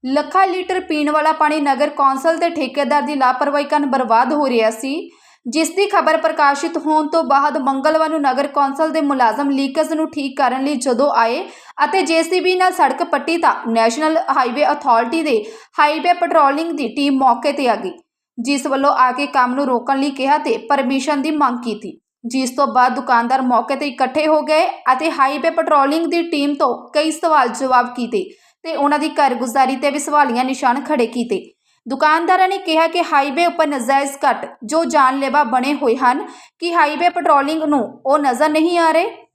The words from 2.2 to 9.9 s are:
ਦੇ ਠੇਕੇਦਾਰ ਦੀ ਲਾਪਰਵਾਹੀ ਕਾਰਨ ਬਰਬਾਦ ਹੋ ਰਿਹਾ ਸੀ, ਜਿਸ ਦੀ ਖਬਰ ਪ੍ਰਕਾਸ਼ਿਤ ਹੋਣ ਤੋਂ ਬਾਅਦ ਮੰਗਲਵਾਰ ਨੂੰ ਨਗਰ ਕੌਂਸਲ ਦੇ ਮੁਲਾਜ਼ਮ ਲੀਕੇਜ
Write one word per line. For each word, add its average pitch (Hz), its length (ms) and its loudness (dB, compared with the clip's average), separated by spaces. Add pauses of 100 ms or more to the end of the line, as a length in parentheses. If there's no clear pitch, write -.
ਦੇ 339 140 0
ਠੇਕੇਦਾਰ 285 520 -2
ਦੀ 285 120 -4
ਲਾਪਰਵਾਹੀ 277 500 0
ਕਾਰਨ 294 220 0
ਬਰਬਾਦ 247 460 2
ਹੋ 294 160 0
ਰਿਹਾ 226 220 2
ਸੀ, 277 400 -8 (380)
ਜਿਸ 311 220 0
ਦੀ 392 160 0
ਖਬਰ 320 300 2
ਪ੍ਰਕਾਸ਼ਿਤ 320 600 0
ਹੋਣ 311 300 0
ਤੋਂ 330 160 0
ਬਾਅਦ 285 340 0
ਮੰਗਲਵਾਰ 294 500 0
ਨੂੰ 311 120 -2
ਨਗਰ 269 260 0
ਕੌਂਸਲ 285 440 0
ਦੇ 320 100 0
ਮੁਲਾਜ਼ਮ 277 500 0
ਲੀਕੇਜ 277 420 -2